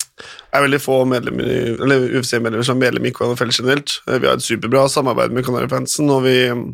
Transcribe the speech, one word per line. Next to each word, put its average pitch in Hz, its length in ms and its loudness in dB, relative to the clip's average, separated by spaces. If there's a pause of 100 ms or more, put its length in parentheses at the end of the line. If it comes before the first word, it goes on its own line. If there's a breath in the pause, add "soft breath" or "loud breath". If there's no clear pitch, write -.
(160)
Det - 380 -14
er 139 120 2
veldig 139 140 2
få 131 260 2
medlemmer 123 380 -2
i, 120 400 -2
eller 127 320 2
U 131 40 0
F 120 60 -2
C-medlemmer 117 380 -2
som 127 180 0
er 131 80 4
medlem 120 160 -2
i 127 60 -2
K 120 220 -2
F 120 80 -4
L 117 100 -2
generelt. 131 560 0
Eh, 123 100 0
vi 123 100 0
har 131 80 2
et 123 60 -2
superbra 123 460 0
samarbeid 123 460 0
med 123 100 -2
Kanarifansen, 127 640 -2
og 135 140 2
vi, 127 240 4 (260)